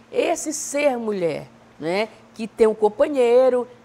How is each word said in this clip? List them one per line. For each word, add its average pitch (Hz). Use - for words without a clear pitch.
esse 311
ser 285
mulher, 175
né? 190
Que 226
tem -
um 214
companheiro, 247